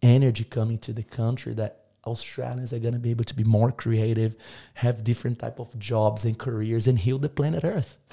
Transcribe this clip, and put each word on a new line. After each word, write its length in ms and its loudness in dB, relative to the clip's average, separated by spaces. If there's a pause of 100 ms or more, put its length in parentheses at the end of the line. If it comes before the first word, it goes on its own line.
energy 420 6
coming 340 -2
to 140 -10
the 100 -6
country 520 -4
that 260 -6 (260)
Australians 680 -8
are 60 -6
gonna 200 -2
be 120 -2
able 140 0
to 100 -10
be 100 0
more 280 4
creative, 640 0 (380)
have 280 0
different 360 -2
type 200 -10
of 200 -14
jobs 460 0
and 140 0
careers, 480 -2
and 120 4
heal 200 0
the 100 -2
planet 360 -2
Earth. 320 -2 (160)